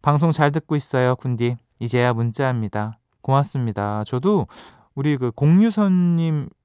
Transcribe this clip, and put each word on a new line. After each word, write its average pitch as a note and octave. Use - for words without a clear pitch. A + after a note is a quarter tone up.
방송 D3+
잘 D3
듣고 D#3
있어요, B2+
군디. A#2+
이제야 B2
문자합니다. A2+
고맙습니다." A2
저도 C#3
우리 C#3+
그 B2
공유선님 F3